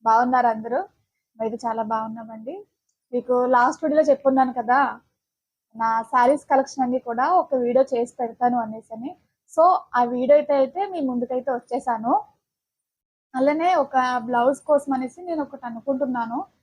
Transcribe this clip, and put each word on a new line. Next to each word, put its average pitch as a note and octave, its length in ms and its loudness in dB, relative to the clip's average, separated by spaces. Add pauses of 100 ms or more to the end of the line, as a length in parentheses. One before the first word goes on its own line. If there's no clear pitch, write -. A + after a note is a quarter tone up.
బాగున్నారు B3 460 4
అందరూ? A3+ 260 -4 (600)
మేము A3 240 -4
చాలా A3+ 280 -4
బాగున్నామండి. A3 640 -8 (580)
మీకు B3 220 -2 (180)
లాస్ట్ B3 300 2
వీడియోలో D4+ 260 2
చెప్పున్నాను C4 480 2
కదా, B3 200 2 (1000)
నా A3+ 80 0 (240)
శారీస్ C4 400 4
కలెక్షన్ C4+ 340 0
అన్ని B3 220 -2
కూడా A#3+ 180 -2 (140)
ఒక - 120 -2 (120)
వీడియో B3 200 2 (100)
చేసి A#3+ 260 -4
పెడతాను B3 460 -2
అనేసని. A3+ 460 -12 (440)
So, D#4+ 80 4 (340)
ఆ B3 60 4 (100)
వీడియో B3+ 260 4
అయితే, D4 220 -2
అయితే C4+ 180 -2 (140)
మీ E4+ 160 -6
ముందుకైతే B3 480 -4
వచ్చేసాను. A#3+ 560 -4 (1300)
అలానే D4+ 320 2 (120)
ఒక C4 140 -2 (320)
బ్లౌజ్ B3 400 2
కోసం C#4+ 300 2
అనేసి C4 200 -10 (120)
నేను D#4 160 -4
ఒకటి B3+ 240 -16
అనుకుంటున్నాను. B3 680 -4 (240)